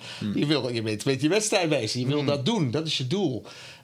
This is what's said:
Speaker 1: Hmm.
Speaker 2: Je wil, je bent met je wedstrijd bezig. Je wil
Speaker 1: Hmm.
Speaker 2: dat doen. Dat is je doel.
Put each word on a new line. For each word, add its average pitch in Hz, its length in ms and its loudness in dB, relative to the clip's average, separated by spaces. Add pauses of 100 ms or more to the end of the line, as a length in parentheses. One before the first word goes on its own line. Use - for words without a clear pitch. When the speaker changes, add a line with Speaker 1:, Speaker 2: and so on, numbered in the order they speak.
(200)
Speaker 1:
Hmm. 104 180 -2
Speaker 2:
Je 147 80 2
wil, 135 240 2
je 117 120 -2
bent 107 240 -2
met 135 160 2
je 151 80 4
wedstrijd 196 400 2
bezig. 123 320 0
Je 123 60 0
wil 147 100 2
Speaker 1:
Hmm. 143 80 0
Speaker 2:
dat 139 200 0
doen. 180 260 2
Dat 151 160 -2
is 151 100 -2
je 131 100 -4
doel. 143 360 -2 (400)